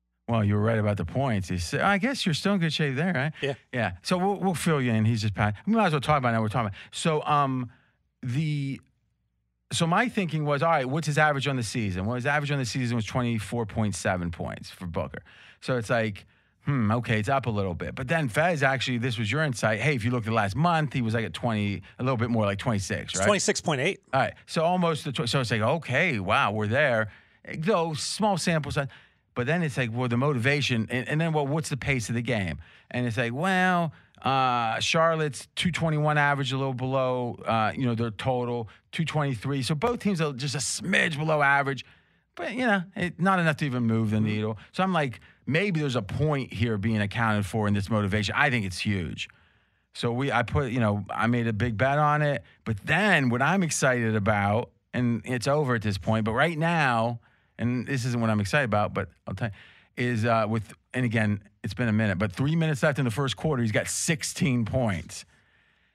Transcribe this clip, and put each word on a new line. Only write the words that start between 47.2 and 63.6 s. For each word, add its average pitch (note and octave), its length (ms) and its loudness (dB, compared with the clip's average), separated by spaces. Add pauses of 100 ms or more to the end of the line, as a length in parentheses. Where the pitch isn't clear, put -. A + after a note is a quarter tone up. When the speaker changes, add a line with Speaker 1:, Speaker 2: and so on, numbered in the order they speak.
Speaker 1:
for G#2 200 0
in G2+ 80 4
this G2 160 -2
motivation. G#2 440 0
I C#3 160 4
think A2+ 140 0
it's F2 140 -6
huge. F2+ 480 -4 (640)
So A#2+ 180 -4
we, B2+ 200 -2
I A#2 120 2
put, C3 280 -2
you C3 80 0
know, G#2 320 2
I G2 160 0
made A#2+ 200 2
a A2+ 60 0
big A2 240 -2
bet C3+ 220 2
on D3+ 240 2
it. D3 200 -2 (200)
But G#2+ 220 -4
then D#3+ 440 4
what B2 140 2
I'm F#3 200 2
excited B2 520 2
about, G#2 540 2 (260)
and A#2 300 0
it's B2 220 -2
over C#3 280 0
at G#2+ 80 -2
this G2+ 160 -2
point, A2 260 0
but A2+ 80 -2
right D3+ 240 0
now, B2+ 640 0 (400)
and A#2+ 280 -2
this B2+ 180 -2
isn't A#2+ 160 0
what A2+ 80 2
I'm G#2+ 100 2
excited B2+ 260 0
about, G#2 280 0
but - 160 -4 (180)
I'll F#2+ 60 -6
tell G2+ 160 -4 (480)
you, B2+ 140 -2
is, A2+ 120 0
uh, A2+ 240 4
with, A2 240 -2 (220)
and B2+ 120 0
again, G#2 360 2 (220)
it's G2 100 -6
been B2 140 0
a A2 40 2
minute, G#2 280 2
but G2+ 120 0
three D3+ 240 0
minutes D#3+ 280 0
left D3 160 2
in C3+ 60 2
the A#2+ 40 2
first C3 260 -2
quarter, C3+ 280 0